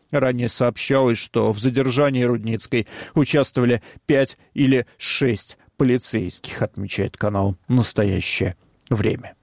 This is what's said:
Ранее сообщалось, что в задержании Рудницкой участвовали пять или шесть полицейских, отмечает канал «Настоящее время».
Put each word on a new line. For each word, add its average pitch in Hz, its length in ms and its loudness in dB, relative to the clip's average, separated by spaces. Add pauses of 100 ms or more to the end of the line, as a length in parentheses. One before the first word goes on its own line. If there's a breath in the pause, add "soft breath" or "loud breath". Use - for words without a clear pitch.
(100)
Ранее 127 380 0
сообщалось, 123 680 0
что 110 340 0
в 104 60 -8
задержании 131 640 0
Рудницкой 113 640 -2 (280 loud breath)
участвовали 127 680 2 (240 loud breath)
пять 135 320 2 (160 soft breath)
или 131 320 4 (100)
шесть - 640 -2 (180 soft breath)
полицейских, 120 880 -2
отмечает - 560 -6
канал 98 380 0 (120)
«Настоящее 101 880 0 (320)
время». 107 540 -2